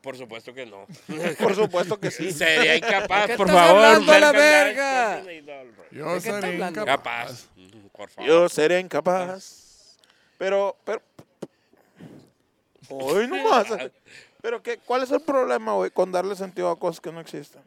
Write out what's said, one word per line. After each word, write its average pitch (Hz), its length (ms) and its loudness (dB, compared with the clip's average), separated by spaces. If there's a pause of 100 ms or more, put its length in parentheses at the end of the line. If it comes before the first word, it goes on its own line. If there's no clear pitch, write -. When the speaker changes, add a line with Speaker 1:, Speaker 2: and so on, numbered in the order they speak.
Speaker 1:
Por 170 140 -14
supuesto 117 360 -18
que 127 140 -16
no. 101 200 -20 (200)
Speaker 2:
<laughs> 160 320 -8
Por 196 160 -2
supuesto 208 460 -4
que 180 100 -6
sí. 180 220 -10
Speaker 1:
Sería 160 420 2
incapaz, 202 540 -2
Speaker 3:
¿Qué 233 80 -4
Speaker 1:
por 202 100 0
Speaker 3:
estás 175 220 8
Speaker 1:
favor, 202 160 8
Speaker 3:
hablando 311 280 6
a 302 60 8
la 294 140 6
Speaker 1:
merchandise, 294 320 6 (100)
Speaker 3:
verga? 262 420 -2
Speaker 1:
compren 165 220 -16
y 151 80 -20
todo 143 140 -18
el 123 160 -20
rollo. - 160 -20
Speaker 4:
Yo 143 140 -14
Speaker 3:
¿De 160 40 -8
qué 175 60 -4
estás 180 240 -8
Speaker 4:
sería 185 140 -6
Speaker 3:
hablando? 180 260 -8
Speaker 4:
incapaz. 123 500 -4
Speaker 1:
Capaz. - 180 -20 (440)
Por 101 180 -18
favor. 117 180 -8
Speaker 2:
Yo 170 200 4
sería 160 320 0
incapaz. 180 1160 -8 (420)
Pero, 196 440 -2
pero. 214 200 -10 (1900)
Hoy 143 400 -4
nomás. 359 400 0
Speaker 1:
<laughs> 220 80 -6 (640)
Speaker 2:
Pero 233 220 -8
qué, 233 160 -10
¿cuál 254 240 -4
es 254 80 -8
el 285 100 -2
problema, 247 540 -2
güey, 190 160 -2
con 185 220 -2
darle 185 240 -4
sentido 180 340 -6
a 170 80 -6
cosas 170 220 -8
que 170 100 -14
no 165 80 -16
existen? 156 480 -18